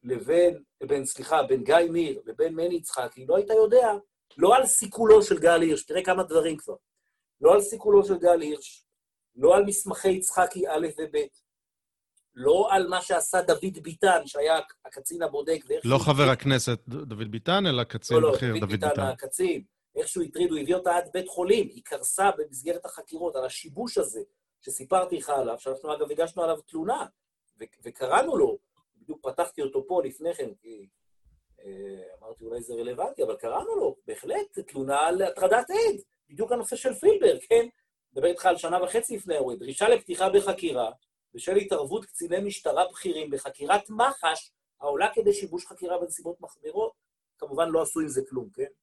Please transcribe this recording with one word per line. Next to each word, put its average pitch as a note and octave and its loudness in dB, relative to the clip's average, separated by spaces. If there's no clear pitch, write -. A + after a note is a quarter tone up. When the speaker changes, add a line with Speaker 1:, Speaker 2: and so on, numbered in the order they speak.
Speaker 1:
לבין, C3+ 2
בין, C3+ -2
סליחה, D3 -2
בין C3 0
גיא C#3 2
ניר E3 2
לבין D#3 -2
מני F3 -2
יצחקי, B2+ -8
לא D#3+ 2
היית G3+ 0
יודע, A3 6
לא G#3+ 8
על C4 6
סיכולו G#3+ 6
של F3+ 0
גל E3+ 6
הירש, D#3 0
תראה F3 -4
כמה F#3 0
דברים D#3+ 0
כבר, - -14
לא D#3+ 8
על G#3 6
סיכולו G3+ 4
של G3 0
גל E3+ 4
הירש, - -10
לא D3+ 8
על G3+ 6
מסמכי G3 -2
יצחקי F#3 0
א' D#3+ -2
וב', D3 -6
לא D3 2
על F#3 2
מה F3+ -2
שעשה F3+ -2
דוד F3+ 0
ביטן, E3 2
שהיה D#3 0
הקצין E3 -10
הבודק, - -2
ואיך - -4
Speaker 2:
לא C3+ 4
Speaker 1:
שהוא A2+ 0
Speaker 2:
חבר D3 4
Speaker 1:
הטריד C3+ 6
Speaker 2:
הכנסת B2+ 0
ד-, A#2 -12
דוד A2 -10
ביטן, F3 -2
אלא B2 -2
קצין A#2 -2
Speaker 1:
לא, A2+ 6
לא, A#2 4
Speaker 2:
בכיר, B2+ 0
Speaker 1:
דוד A2 -2
Speaker 2:
דוד G2+ -4
Speaker 1:
ביטן, A2 -2
Speaker 2:
ביטן. D3 -2
Speaker 1:
הקצין, E3 -4
איך - -4
שהוא - -6
הטריד, E3+ -2
הוא D#3 -4
הביא E3+ -2
אותה F3+ 0
עד F3 -4
בית F3+ -6
חולים, G3 0
היא - -18
קרסה F#3 -2
במסגרת D3+ -6
החקירות, D#3+ -10
על C3 -4
השיבוש F3+ -8
הזה A#2 -4
שסיפרתי F3+ -2
לך - -10
עליו, C3 -2
שאנחנו D3+ -8
אגב D3 -4
הגשנו E3 -2
עליו D#3+ -2
תלונה, E3+ -6
ו-, A2 -14
וקראנו A#3 0
לו, C3+ 2
בדיוק - -14
פתחתי - -4
אותו - -4
פה F3+ 0
לפני E3 -8
כן, - -8
כי, G#3+ -20
אה, G2 -16
אמרתי - -20
אולי A#2 -8
זה A#2+ -12
רלוונטי, B2 -4
אבל - -2
קראנו G#4+ -4
לו, A#3+ 0
בהחלט, F4+ -6
תלונה C#3 -4
על E3+ 0
הטרדת F#3+ 2
עד, G4+ 0
בדיוק G3+ -4
הנושא A#3+ -4
של C4 -4
פילבר, F#4+ 4
כן? A#3 6
מדבר C3+ 0
איתך F3 0
על F3 4
שנה F3 -2
וחצי A#3 -2
לפני F#3 -6
האירוע, B2+ -2
דרישה C3+ -2
לפתיחה F#3+ 2
בחקירה, F3 0
בשל F3 -4
התערבות F#3+ -2
קציני E3+ -6
משטרה F#3 -2
בכירים D#3 -6
בחקירת E3 -4
מח"ש, A#3 -2
העולה D3+ 0
כדי G#3 2
שיבוש F3 -6
חקירה F3 -6
בנסיבות F3 -10
מחמירות, - -6
כמובן D3+ -2
לא D#3+ 2
עשו D#3+ -4
עם D#3 -2
זה C3 -2
כלום, A#2+ -8
כן? C3+ -8